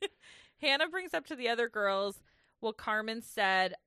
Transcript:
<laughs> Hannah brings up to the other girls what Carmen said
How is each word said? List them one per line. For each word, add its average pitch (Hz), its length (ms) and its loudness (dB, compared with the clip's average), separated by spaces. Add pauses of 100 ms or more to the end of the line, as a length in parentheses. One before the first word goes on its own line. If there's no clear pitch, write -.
<laughs> - 600 -12
Hannah 302 280 2
brings 359 260 -6
up 311 120 -4
to 311 100 -10
the 247 120 -2
other 233 200 2
girls 202 480 0 (440)
what 220 160 -4
Carmen 220 460 -2
said 190 520 2 (120)